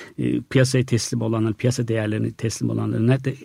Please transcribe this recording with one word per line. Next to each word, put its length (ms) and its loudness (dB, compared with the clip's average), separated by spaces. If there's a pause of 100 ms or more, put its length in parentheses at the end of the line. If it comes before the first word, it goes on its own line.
(200)
e, 220 0
piyasaya 440 2
teslim 360 -2
olanlar, 320 0
piyasa 340 0
değerlerini 440 -2
teslim 380 -4
olanları, 380 0
nerede 380 2